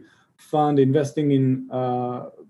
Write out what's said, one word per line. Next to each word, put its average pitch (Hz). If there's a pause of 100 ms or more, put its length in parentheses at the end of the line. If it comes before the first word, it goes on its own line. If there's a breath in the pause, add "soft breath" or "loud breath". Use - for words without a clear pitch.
(380 soft breath)
fund 147
investing 139
in, 131
uh, 123 (200)